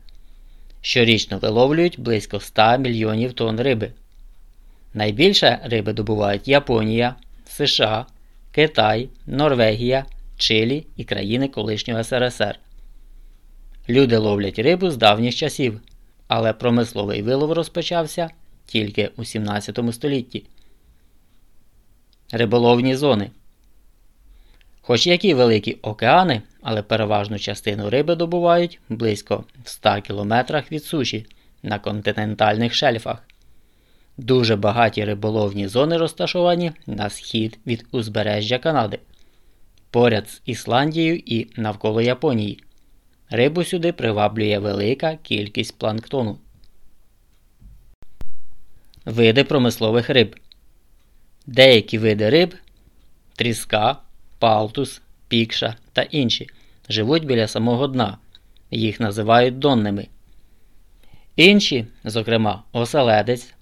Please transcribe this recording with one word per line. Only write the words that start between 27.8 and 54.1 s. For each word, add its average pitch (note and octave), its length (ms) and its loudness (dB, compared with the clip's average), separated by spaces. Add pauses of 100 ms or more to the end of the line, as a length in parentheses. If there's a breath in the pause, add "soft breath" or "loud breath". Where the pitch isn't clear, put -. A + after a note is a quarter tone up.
риби D3 240 2
добувають E3+ 720 0
близько A2 560 -4 (200)
в - 40 -18
ста G#2 320 0
кілометрах A2+ 720 -4
від D3+ 120 -8
суші A#2+ 420 -6 (360 soft breath)
на G#2 160 -6
континентальних G#2+ 960 -2
шельфах. A#2 540 -2 (880)
Дуже A#2 400 2
багаті G#2+ 480 0
риболовні G2+ 640 -4
зони C#3+ 280 0
розташовані F3 760 -2 (140)
на G2+ 240 -6
схід - 560 -6
від A#2 240 -6
узбережжя G#2+ 680 -4
Канади, B2 400 -2 (920)
поряд A#2 380 2
з - 180 -20
Ісландією D3+ 800 -2
і A2+ 200 -4 (100)
навколо G#2+ 460 -2
Японії. A#2+ 600 -2 (680)
Рибу D3 340 0
сюди E3+ 280 -2
приваблює G#2+ 680 0
велика G#2+ 640 -2
кількість G#2+ 560 -6
планктону. A2 600 -4 (2750)
Види A2+ 400 4
промислових A#2+ 640 2
риб. B2 260 4 (1080)
Деякі B2 520 6
види G#2+ 320 2
риб, E3+ 240 4 (840)
тріска, A2+ 600 0 (420)